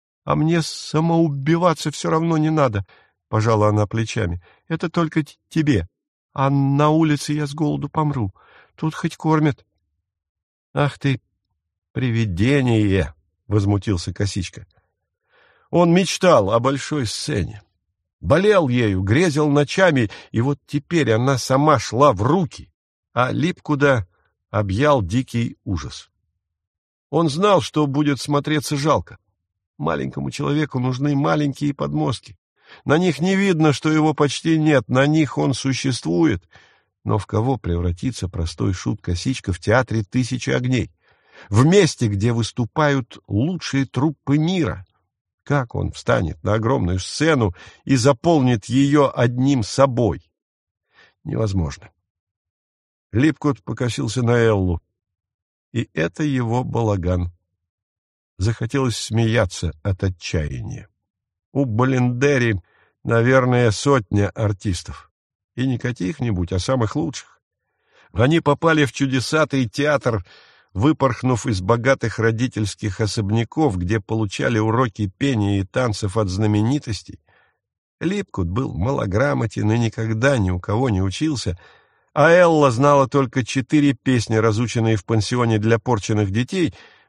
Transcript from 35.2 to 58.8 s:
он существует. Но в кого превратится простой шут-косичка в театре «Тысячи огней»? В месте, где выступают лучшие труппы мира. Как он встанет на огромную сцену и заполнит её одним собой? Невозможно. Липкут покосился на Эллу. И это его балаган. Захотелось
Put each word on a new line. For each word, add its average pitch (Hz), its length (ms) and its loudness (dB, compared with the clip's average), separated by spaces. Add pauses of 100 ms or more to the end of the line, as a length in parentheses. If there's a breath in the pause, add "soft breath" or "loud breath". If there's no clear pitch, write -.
он 147 160 0
существует. 135 960 -2 (540 soft breath)
Но 107 160 0
в - 80 -10
кого 117 300 0
превратится 87 720 -4
простой 92 460 -4
шут-косичка 98 800 -6
в - 60 -8
театре 113 440 0
«Тысячи 123 460 -4
огней»? 127 420 -2 (580 soft breath)
В 107 140 4
месте, 165 440 4
где 104 260 0
выступают 127 920 -2
лучшие 135 580 -2
труппы 143 540 -2
мира. 156 440 -2 (600)
Как 139 300 -2
он 90 160 -4
встанет 87 520 -4
на 98 120 0
огромную 107 440 0
сцену 131 540 0 (300 loud breath)
и 135 120 0
заполнит 131 720 2
её 139 500 2
одним 127 460 2
собой? 120 680 0 (920 soft breath)
Невозможно. 95 680 -4 (1200)
Липкут 143 520 0
покосился 123 600 -4
на 117 80 2
Эллу. 104 500 2 (920)
И - 220 -4
это 165 300 -4
его 127 400 -2
балаган. 90 680 -2 (1080)
Захотелось 117 580 -2